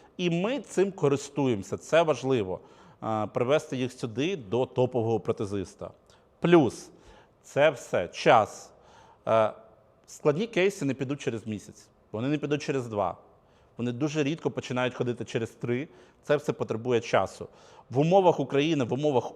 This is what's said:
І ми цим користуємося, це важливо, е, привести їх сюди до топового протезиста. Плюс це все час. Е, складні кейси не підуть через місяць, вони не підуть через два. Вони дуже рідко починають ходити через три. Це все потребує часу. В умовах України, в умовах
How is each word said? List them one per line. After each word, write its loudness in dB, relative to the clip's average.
І 0
ми -2
цим 0
користуємося, 0
це 2
важливо, 0
е, -2
привести 0
їх -4
сюди -4
до -2
топового 0
протезиста. -6
Плюс 4
це 2
все -4
час. 2
Е, 4
складні -2
кейси 0
не 0
підуть -6
через -6
місяць, -10
вони -4
не -2
підуть -4
через -4
два. -2
Вони -4
дуже -2
рідко -2
починають -4
ходити -4
через -4
три. -6
Це 2
все -2
потребує -2
часу. -2
В -4
умовах 6
України, 2
в -4
умовах 0